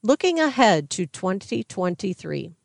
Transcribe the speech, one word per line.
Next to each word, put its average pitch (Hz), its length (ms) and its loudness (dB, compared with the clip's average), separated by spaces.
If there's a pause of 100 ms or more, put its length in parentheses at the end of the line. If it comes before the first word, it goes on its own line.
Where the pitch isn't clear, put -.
Looking 330 360 2
ahead 226 520 4
to 175 160 -4
twenty 190 560 -6
twenty-three. 175 880 -6 (140)